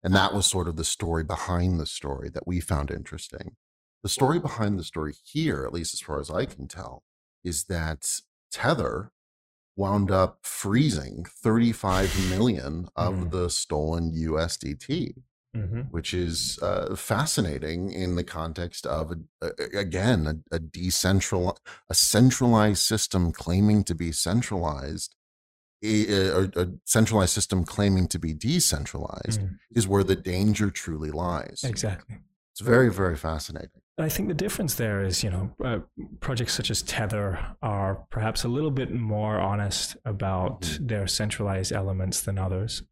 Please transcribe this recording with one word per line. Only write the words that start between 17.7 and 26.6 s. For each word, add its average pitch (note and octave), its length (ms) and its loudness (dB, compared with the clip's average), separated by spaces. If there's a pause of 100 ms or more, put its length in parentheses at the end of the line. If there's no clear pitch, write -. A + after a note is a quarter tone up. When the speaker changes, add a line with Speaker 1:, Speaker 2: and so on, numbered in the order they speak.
Speaker 1:
in F2+ 260 -2
the E2+ 80 0
context E2 600 -8
of, D#2 260 -2
a, D#2+ 360 -10
a, E2+ 320 -6
again, F#2 480 2
a, D#2 300 -4
a - 20 -2
decentral-, F2+ 1000 0 (320)
a F#2+ 60 -4
centralized A2+ 880 6
system F#2 500 2
claiming G2+ 520 4
to F2 100 -2
be E2 180 -2
centralized, E2+ 1040 -2 (680)
a, G#2+ 300 4
a, F#2+ 300 4 (140)
a F2+ 160 0 (120)